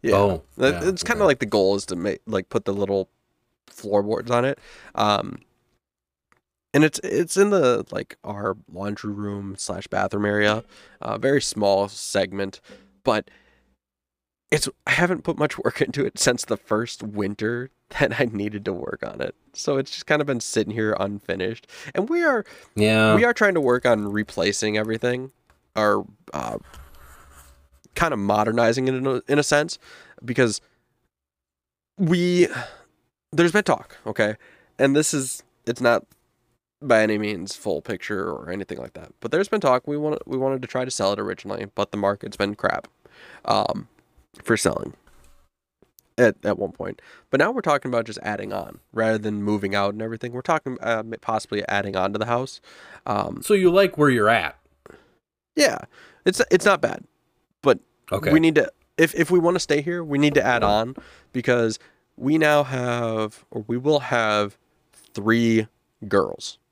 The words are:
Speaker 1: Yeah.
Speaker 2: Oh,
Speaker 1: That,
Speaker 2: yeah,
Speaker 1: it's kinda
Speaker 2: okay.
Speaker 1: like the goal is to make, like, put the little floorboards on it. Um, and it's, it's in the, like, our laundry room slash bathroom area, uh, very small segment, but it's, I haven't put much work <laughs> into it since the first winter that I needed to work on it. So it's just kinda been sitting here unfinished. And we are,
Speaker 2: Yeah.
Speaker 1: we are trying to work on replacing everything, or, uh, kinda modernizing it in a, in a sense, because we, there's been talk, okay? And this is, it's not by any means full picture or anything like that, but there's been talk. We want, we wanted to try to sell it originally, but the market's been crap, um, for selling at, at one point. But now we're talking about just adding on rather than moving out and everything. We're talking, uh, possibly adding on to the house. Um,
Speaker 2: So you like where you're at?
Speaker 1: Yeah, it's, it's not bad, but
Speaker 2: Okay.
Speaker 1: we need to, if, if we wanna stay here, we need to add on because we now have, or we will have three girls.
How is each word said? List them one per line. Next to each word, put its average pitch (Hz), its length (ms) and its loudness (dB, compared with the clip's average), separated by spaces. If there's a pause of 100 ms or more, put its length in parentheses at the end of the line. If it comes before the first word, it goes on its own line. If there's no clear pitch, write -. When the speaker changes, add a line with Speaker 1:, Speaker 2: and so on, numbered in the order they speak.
Speaker 1:
Yeah. 113 140 2
Speaker 2:
Oh, 95 260 2 (160)
Speaker 1:
That, 127 260 2
Speaker 2:
yeah, 175 60 2
Speaker 1:
it's 185 140 -4
kinda 220 200 0
Speaker 2:
okay. 190 40 6
Speaker 1:
like 139 120 4
the 120 60 -2
goal 101 300 4
is 98 120 -4
to 92 80 -6
make, 90 300 -4
like, 98 240 -4
put 107 160 -2
the 101 80 -2
little 98 360 -2 (580)
floorboards 104 640 -2
on 123 140 2
it. 139 140 -4 (340)
Um, 104 460 0 (1300)
and 143 100 6
it's, 151 160 0
it's 165 380 -2
in 202 120 4
the, 135 420 2
like, - 320 -10
our 101 320 -6 (160)
laundry 101 400 -8
room 101 460 -8
slash 95 300 -10
bathroom 98 380 -2
area, 104 380 2 (380)
uh, 107 160 -6
very 135 240 2
small 101 460 2
segment, 98 760 -6 (420)
but 110 260 0 (1200)
it's, 147 180 -2 (160)
I - 60 0
haven't 175 320 0
put 160 140 -4
much 151 200 -2
work - 240 -2
<laughs> - 0 -
into 139 240 -2
it - 140 -8
since - 260 0
the 107 120 -4
first - 460 -4
winter 107 680 -6 (300)
that 120 200 0
I 143 60 4
needed 104 400 -6
to 98 80 -4
work - 320 -8
on - 160 -10
it. - 140 -6 (180)
So 143 240 -2
it's 135 140 -4
just - 160 -12
kinda 151 180 0
been 127 160 -4
sitting 107 320 -2
here 107 260 -2
unfinished. 98 680 -6 (260)
And 208 160 -2
we 339 140 0
are, 262 200 0 (320)
Speaker 2:
Yeah. 214 400 4
Speaker 1:
we 214 80 6
are 240 100 2
trying 208 200 2
to 165 80 2
work 127 240 2
on 104 260 2
replacing 104 680 -2
everything, 123 540 -4 (440)
or, 104 300 2 (280)
uh, 57 240 -6 (1400)
kinda 151 220 0
modernizing 113 720 2
it 131 60 0
in 131 120 -4
a, 127 200 -2
in 143 120 2
a 147 40 2
sense, 151 360 0 (440)
because 120 360 2 (1400)
we, 175 500 4 (840)
there's 165 220 4
been 208 100 4
talk, - 420 -2
okay? 107 300 0 (420)
And 139 180 4
this 156 180 2
is, 131 300 -6 (220)
it's 120 140 -4
not 120 260 2 (760)
by 120 200 4
any 107 160 2
means 104 380 -6
full 82 260 -4
picture 95 480 -6
or 78 200 -10
anything 95 300 -8
like 62 140 -14
that, 80 280 -20
but 113 100 -6
there's 190 160 0
been 208 140 -2
talk. 127 260 2
We 147 100 -4
want, 151 300 -4
we 131 100 -4
wanted 135 260 -2
to 120 40 -12
try 127 180 -4
to 127 60 -8
sell 98 220 0
it 101 60 -6
originally, 101 540 -8
but - 180 -4
the 104 60 -6
market's 101 380 -2
been 101 200 -2
crap, - 320 -2 (580)
um, - 420 -2 (560)
for - 140 2
selling - 360 -2 (1200)
at, 117 260 6
at 101 160 -2
one 95 140 -4
point. 92 280 -10 (280)
But 135 100 0
now 175 120 0
we're 254 100 -4
talking 143 280 -2
about 117 160 -2
just 107 160 -14
adding 101 300 -8
on - 280 -10 (120)
rather 110 260 0
than 107 240 -4
moving 101 320 -2
out 101 200 0
and 107 80 -10
everything. 113 320 -10
We're 123 80 -8
talking, 139 400 -2
uh, 113 200 -2 (200)
possibly 107 480 -4
adding 101 260 -2
on 95 160 0
to 107 80 2
the 107 60 2
house. 120 340 -4 (460)
Um, - 360 -4
Speaker 2:
So - 120 2
you 185 180 6
like 190 260 4
where 147 120 6
you're 110 200 4
at? 90 280 2 (1000)
Speaker 1:
Yeah, 285 220 2 (480)
it's, 185 160 0 (100)
it's 180 140 4
not 196 160 4
bad, - 240 -4 (560)
but - 180 4 (320)
Speaker 2:
Okay. - 200 0
Speaker 1:
we 160 100 8
need 160 140 4
to, 147 140 4 (280)
if, 160 180 4
if 170 160 2
we 180 80 6
wanna 175 200 2
stay 147 220 0
here, 175 220 -6
we 143 140 -2
need 147 180 4
to 147 80 4
add 120 200 2
on 110 320 0 (360)
because 120 480 0 (380)
we 143 200 0
now 151 260 4
have, 120 880 -4
or 113 160 -8
we 117 100 -2
will 143 240 2
have 107 560 0 (560)
three 113 540 2 (400)
girls. 92 520 -2 (120)